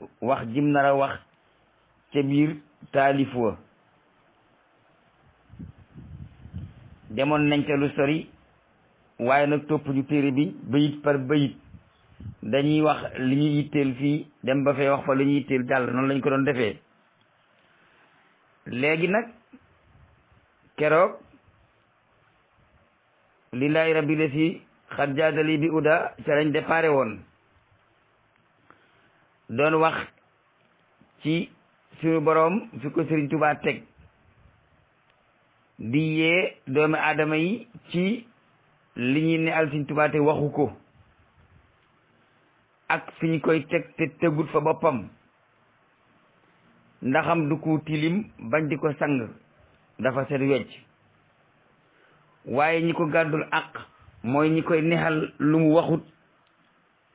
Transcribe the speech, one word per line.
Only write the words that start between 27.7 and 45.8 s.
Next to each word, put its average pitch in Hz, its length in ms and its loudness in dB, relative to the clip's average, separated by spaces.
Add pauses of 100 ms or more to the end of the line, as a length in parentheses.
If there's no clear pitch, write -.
Doon 151 320 2
wax 160 140 2 (1300)
ci 160 260 -2 (500)
suñu 160 220 2
Boroom 160 480 2 (120)
fi 147 100 -6
ko 170 120 -2
Sëriñ 151 260 -2
Tuubaa 151 260 0
teg, 147 280 -4 (2000)
di 120 200 -2 (200)
yee 170 340 2 (140)
doomi 156 300 2
aadama 156 400 0
yi 185 300 -4 (220)
ci 190 360 -2 (720)
li 127 260 0
ñuy 165 180 2
ne 160 120 0
al 160 180 0
Sëriñ 143 180 -4
Tuubaa 151 220 2
te 151 100 -2
waxu 147 320 2
ko, 135 200 0 (2250)
ak 160 300 -4
fi 170 80 -2
ñu 165 140 0
koy 160 260 0
teg 165 300 -4
te 160 100 -2 (120)
tegut 160 320 0
fa 156 100 0
boppam, 147 460 -2 (1900)